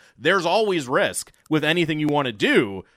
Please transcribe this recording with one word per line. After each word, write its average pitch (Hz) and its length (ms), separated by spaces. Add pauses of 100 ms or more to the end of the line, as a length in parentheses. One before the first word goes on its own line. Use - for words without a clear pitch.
(180)
There's 165 280
always 180 420
risk 139 460 (160)
with 151 160
anything 156 340
you 151 80
wanna 143 240
do, 113 540 (120)